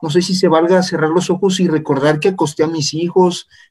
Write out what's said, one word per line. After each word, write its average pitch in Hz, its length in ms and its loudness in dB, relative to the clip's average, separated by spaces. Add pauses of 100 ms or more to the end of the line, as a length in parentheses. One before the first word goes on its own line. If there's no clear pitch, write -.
no 165 80 -6
sé 175 120 2
si 185 140 -2
se 185 120 2
valga 170 360 4
cerrar 156 260 -2
los 180 200 0
ojos 190 300 0
y 185 80 2
recordar 151 520 0
que 190 100 0
acosté 165 340 -2
a 156 40 2
mis 160 260 -4
hijos, 175 540 0 (240)